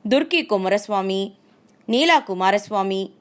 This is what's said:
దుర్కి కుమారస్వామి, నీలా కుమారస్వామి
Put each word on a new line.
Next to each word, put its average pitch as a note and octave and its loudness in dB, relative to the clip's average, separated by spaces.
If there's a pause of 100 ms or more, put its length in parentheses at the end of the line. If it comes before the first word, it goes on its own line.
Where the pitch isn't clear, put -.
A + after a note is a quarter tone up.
(140)
దుర్కి D#4 2 (100)
కుమారస్వామి, G3 0 (720)
నీలా D#4 4 (100)
కుమారస్వామి F#3+ 0 (200)